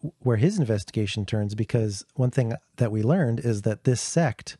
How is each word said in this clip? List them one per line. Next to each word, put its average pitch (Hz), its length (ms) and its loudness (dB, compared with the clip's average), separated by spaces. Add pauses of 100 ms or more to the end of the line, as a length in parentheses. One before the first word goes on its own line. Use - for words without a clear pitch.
(200)
where 120 160 2
his 185 220 2
investigation 107 680 -2
turns, 104 280 -2
because 107 500 -2 (100)
one 127 160 0
thing 120 240 0 (220)
that 117 160 2
we 107 100 0
learned 123 380 2
is 110 220 -2
that 107 220 -2
this 123 160 4
sect - 600 -2